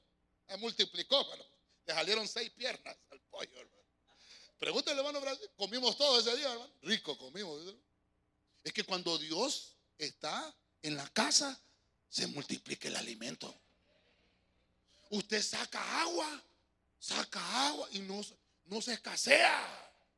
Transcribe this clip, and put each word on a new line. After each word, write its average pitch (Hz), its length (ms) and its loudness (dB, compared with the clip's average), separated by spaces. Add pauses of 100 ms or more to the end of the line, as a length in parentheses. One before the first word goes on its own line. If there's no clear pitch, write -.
(480)
Se 190 100 -8
multiplicó, 214 680 2
pero - 160 -12 (420)
le 165 80 0
salieron 196 340 2
seis 226 220 -6
piernas - 460 -8 (140)
al - 120 -20
pollo, - 360 -12
hermano. - 240 -20 (760)
Pregúntale, 277 400 0
hermano 285 220 0
Francisco. 269 360 -6
Comimos 220 400 2
todo 277 240 6
ese 233 160 2
día, 277 160 0
hermano. 233 200 -10 (100)
Rico 156 360 0
comimos. 151 420 -10 (1040)
Es 156 100 -8
que 208 120 0
cuando 175 340 0
Dios 160 560 -2 (240)
está 175 560 -4 (280)
en 151 140 -2
la 139 120 -6
casa, 277 520 4 (480)
se - 200 -2
multiplica - 600 -6
el - 80 -4
alimento. - 560 -8 (1600)
Usted 208 320 0
saca 220 600 -2
agua, 330 400 -2 (560)
saca 214 720 0
agua 294 220 -4
y 214 100 -4
no, 196 240 -6 (420)
no 202 140 -4
se 240 140 -4
escasea. 294 840 6 (380)